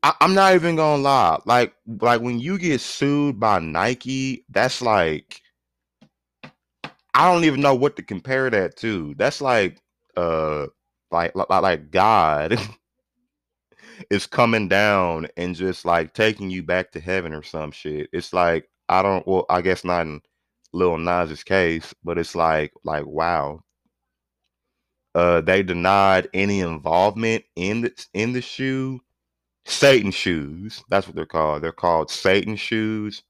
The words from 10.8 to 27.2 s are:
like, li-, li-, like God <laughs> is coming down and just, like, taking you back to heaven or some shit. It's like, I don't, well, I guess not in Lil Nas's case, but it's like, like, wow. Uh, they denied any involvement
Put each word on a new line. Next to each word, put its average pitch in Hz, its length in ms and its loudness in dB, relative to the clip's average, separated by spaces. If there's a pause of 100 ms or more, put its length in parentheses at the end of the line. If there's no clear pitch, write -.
like, 85 260 -2
li-, 95 140 -4
li-, 92 100 2
like 82 300 -2
God 90 680 2 (760)
<laughs> - 760 -20
is 98 160 -2
coming 113 400 0
down 92 600 2 (100)
and 87 180 -6
just, 90 300 -6
like, 85 280 0
taking 104 380 -2
you 92 100 -8
back 87 300 -2
to 82 80 -12
heaven 87 340 -4
or 76 80 -10
some 76 300 -10
shit. 76 420 -10
It's 87 180 -6
like, 85 380 0 (200)
I 92 120 4
don't, 98 240 0
well, 92 240 0
I 90 120 2
guess 92 220 -2
not 87 220 -2
in 76 160 -12 (500)
Lil 87 260 0
Nas's 85 460 -2
case, 85 500 0 (100)
but 85 140 -4
it's 85 180 -6
like, 80 360 0 (140)
like, 76 200 -6
wow. 78 580 -4 (1500)
Uh, 87 260 4
they 95 220 2
denied 92 680 4
any 98 280 -2
involvement 92 840 0 (120)